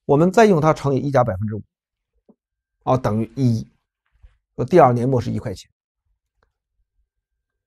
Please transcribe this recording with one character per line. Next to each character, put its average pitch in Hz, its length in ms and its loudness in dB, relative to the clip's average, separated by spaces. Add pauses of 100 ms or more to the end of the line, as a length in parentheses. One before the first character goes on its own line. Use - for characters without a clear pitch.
我 143 120 2
们 170 140 2
再 226 160 4
用 185 140 2
它 156 140 2
乘 139 200 -4
以 131 40 -2
一 143 120 -4
加 131 140 2
百 113 120 -4
分 104 120 -8
之 107 60 -8
五， 101 80 -12 (1200)
啊， 131 140 0
等 110 260 -4
于 107 140 -8
一。 120 300 0 (880)
说 127 100 -6
第 170 160 4
二 131 120 6
年 120 160 -2
末 131 120 0
是 117 100 -6
一 110 80 -6
块 104 160 -10
钱。 - 160 -20 (2000)